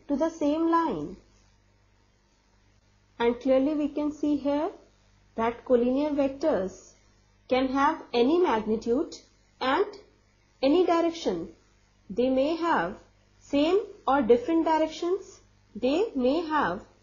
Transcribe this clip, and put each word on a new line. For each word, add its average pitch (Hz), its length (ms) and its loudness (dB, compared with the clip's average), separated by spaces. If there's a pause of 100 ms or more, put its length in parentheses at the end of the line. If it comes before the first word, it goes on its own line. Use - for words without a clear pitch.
to 285 80 -2
the 320 140 0
same 320 400 0
line. 202 480 -2 (2000)
And 240 200 0
clearly 269 360 2
we 294 120 0
can 294 240 -4
see 294 260 -2
here 285 340 -2 (640)
that 233 300 -4
collinear 262 480 2
vectors 277 800 -2 (540)
can 262 220 0
have 285 340 0 (100)
any 254 260 4
magnitude 233 800 0 (440)
and 285 240 0 (760)
any 330 240 4
direction. 330 640 0 (600)
They 240 200 0
may 269 260 2
have 277 420 -2 (420)
same 330 400 2 (280)
or 277 140 4
different 269 440 2
directions. 320 760 -2 (340)
They 285 400 0
may 269 260 0
have 254 440 -2 (180)